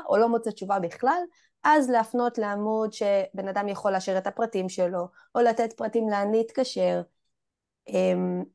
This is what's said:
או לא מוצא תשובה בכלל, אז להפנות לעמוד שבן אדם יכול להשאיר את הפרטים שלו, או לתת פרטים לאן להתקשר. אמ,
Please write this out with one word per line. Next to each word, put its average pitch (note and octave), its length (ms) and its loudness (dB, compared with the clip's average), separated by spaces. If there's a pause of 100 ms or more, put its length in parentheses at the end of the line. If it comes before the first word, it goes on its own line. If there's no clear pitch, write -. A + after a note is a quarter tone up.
או - 80 2
לא A3+ 120 6
מוצא A#3 220 0
תשובה G3 280 -4
בכלל, B3 440 0 (420)
אז D4 260 4
להפנות A#3+ 480 0
לעמוד G#3+ 540 -2
שבן G3 560 -2
אדם G3+ 200 -2
יכול G3 240 -2
להשאיר F#3+ 260 -2
את F#3+ 80 -4
הפרטים G3 420 -2
שלו, F3+ 400 -2 (260)
או A#3+ 60 2
לתת A3+ 320 2
פרטים A3 360 -2
לאן G3+ 240 0
להתקשר. G#3+ 720 0 (840)
אמ, F#3 560 0 (100)